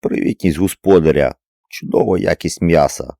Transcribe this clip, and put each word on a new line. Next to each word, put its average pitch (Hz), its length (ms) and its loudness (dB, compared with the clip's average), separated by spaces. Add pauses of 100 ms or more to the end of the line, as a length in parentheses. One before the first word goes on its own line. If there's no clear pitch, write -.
Привітність - 580 -2
господаря, 80 760 2 (360)
чудова - 480 -2
якість 87 440 -4
м'яса. 71 580 0